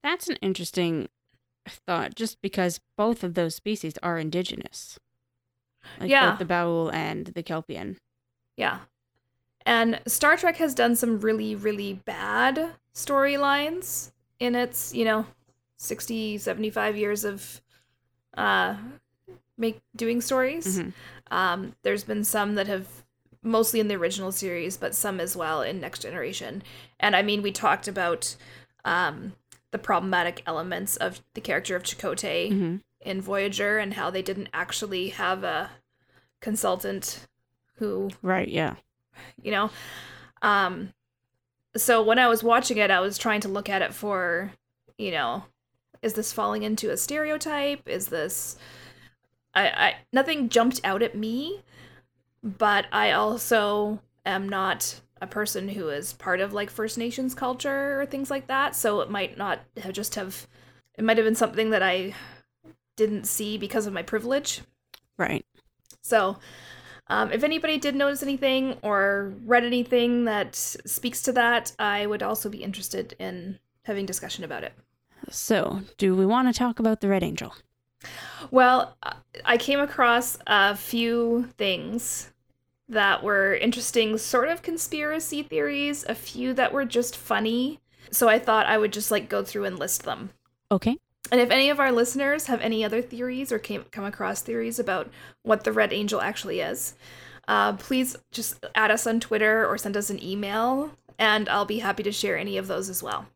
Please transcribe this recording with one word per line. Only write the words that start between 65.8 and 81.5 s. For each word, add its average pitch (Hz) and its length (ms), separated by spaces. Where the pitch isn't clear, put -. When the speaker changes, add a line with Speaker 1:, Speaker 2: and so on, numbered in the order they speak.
Speaker 2:
So, 202 340
um, 214 240
if 233 100
anybody 311 360
did 285 160
notice 277 280
anything 262 600
or 202 500
read 240 200
anything 240 640
that 208 280
speaks - 680
to 254 100
that, 233 460
I 208 260
would 208 180
also 208 280
be 208 120
interested 190 560
in 185 400
having 196 200
discussion - 400
about 135 200
it. - 100
Speaker 1:
So, - 500
do 190 180
we 190 120
wanna 247 260
talk 240 260
about 220 220
the 202 80
Red 190 140
Angel? - 320
Speaker 2:
Well, 254 520
uh, - 120
I 240 120
came 285 240
across 247 560
a 202 300
few 233 800